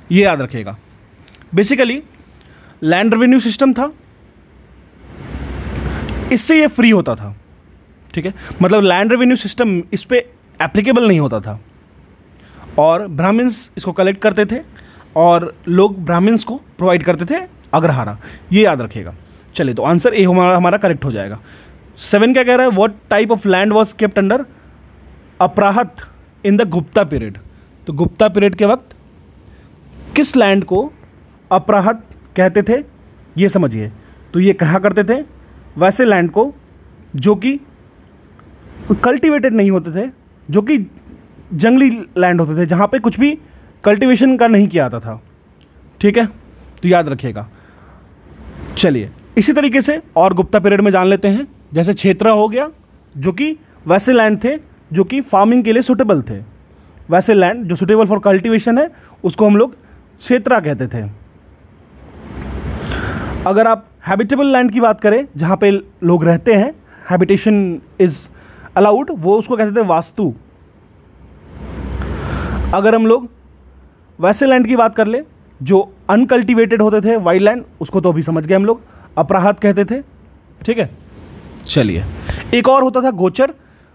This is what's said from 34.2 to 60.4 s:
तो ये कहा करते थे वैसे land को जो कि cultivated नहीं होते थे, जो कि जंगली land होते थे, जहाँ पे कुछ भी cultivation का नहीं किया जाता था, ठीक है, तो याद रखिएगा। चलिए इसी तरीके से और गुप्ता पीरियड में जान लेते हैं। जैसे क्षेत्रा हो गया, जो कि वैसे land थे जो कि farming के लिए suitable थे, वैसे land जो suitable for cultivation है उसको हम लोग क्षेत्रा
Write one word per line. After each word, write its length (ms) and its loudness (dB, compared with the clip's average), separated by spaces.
तो 60 0
ये 140 4
कहा 260 0
करते 240 0
थे 180 -2
वैसे 280 2
land 260 2
को 220 -2
जो 200 2
कि 240 -4
cultivated 500 0
नहीं 180 2
होते 200 -4
थे, 180 -6
जो 120 0
कि 160 0
जंगली 360 4
land 240 2
होते 200 -2
थे, 40 0
जहाँ 220 0
पे 120 -2
कुछ 200 -2
भी 180 0
cultivation 540 2
का 100 4
नहीं 200 4
किया 220 0
जाता 100 -8
था, 220 -12
ठीक 160 2
है, 80 2
तो 40 0
याद 220 2
रखिएगा। 400 -10
चलिए 320 0
इसी 160 2
तरीके 280 0
से 200 -2
और 180 4
गुप्ता 260 0
पीरियड 220 2
में 100 2
जान 160 2
लेते 200 0
हैं। 200 -2
जैसे 200 0
क्षेत्रा 380 0
हो 160 2
गया, 220 -4
जो 140 -4
कि 240 -4
वैसे 260 2
land 300 2
थे 120 -2
जो 100 2
कि 180 -4
farming 420 2
के 100 0
लिए 80 2
suitable 400 0
थे, 160 -10
वैसे 240 2
land 320 2
जो 100 -4
suitable 360 2
for 120 -2
cultivation 560 2
है 100 0
उसको 220 0
हम 120 4
लोग 180 0
क्षेत्रा 400 0